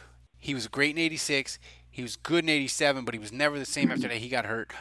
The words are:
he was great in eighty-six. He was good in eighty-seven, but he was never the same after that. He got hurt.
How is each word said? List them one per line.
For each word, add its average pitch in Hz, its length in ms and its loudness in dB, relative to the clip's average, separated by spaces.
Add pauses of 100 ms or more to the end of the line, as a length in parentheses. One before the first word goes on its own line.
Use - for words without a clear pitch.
(380)
he 143 160 -4
was 113 140 -4
great 143 220 2
in 151 80 -2
eighty-six. 151 600 0 (320)
He - 120 -8
was 120 140 -6
good 170 280 2
in 160 60 4
eighty-seven, 139 540 2
but 117 100 -2
he 113 40 -6
was 107 140 -10
never 143 260 2
the 135 60 -4
same 139 260 2
after 123 160 -2
that. 120 120 -2
He 117 100 -6
got 123 180 0
hurt. 110 240 -4 (100)